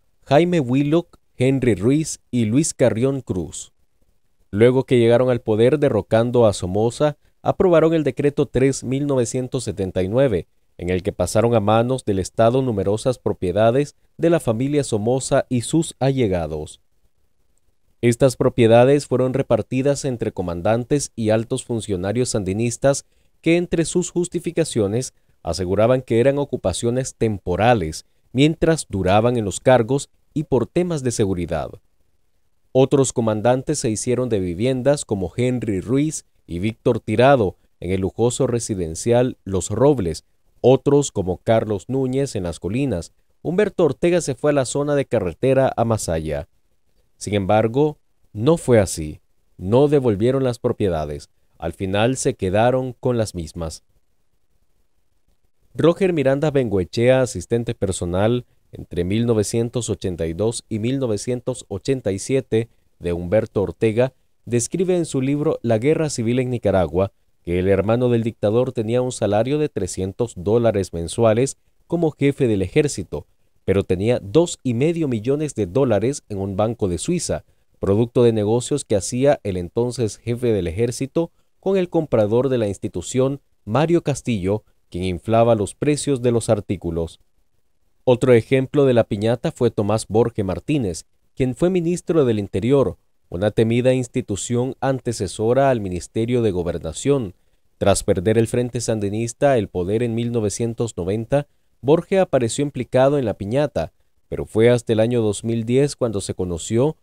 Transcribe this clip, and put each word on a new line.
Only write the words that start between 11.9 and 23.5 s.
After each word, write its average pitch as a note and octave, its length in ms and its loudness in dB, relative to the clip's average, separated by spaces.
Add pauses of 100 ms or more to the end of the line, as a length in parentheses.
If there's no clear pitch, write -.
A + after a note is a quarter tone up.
del G2 140 -2
Estado A#2 420 2
numerosas A2 560 -2
propiedades A2 800 0 (240)
de E3 100 2
la E3 100 4
familia C3+ 440 0
Somoza B2 640 0
y B2 120 -2
sus - 360 -2
allegados. F2+ 840 -2 (1200)
Estas A#2+ 340 2
propiedades B2+ 720 4
fueron B2+ 260 0
repartidas C3 680 -2
entre B2+ 300 -4
comandantes G#2 800 -2
y A2 140 -2
altos A#2 340 0
funcionarios G#2+ 680 -2
sandinistas A#2 720 -2 (340)
que E3 160 2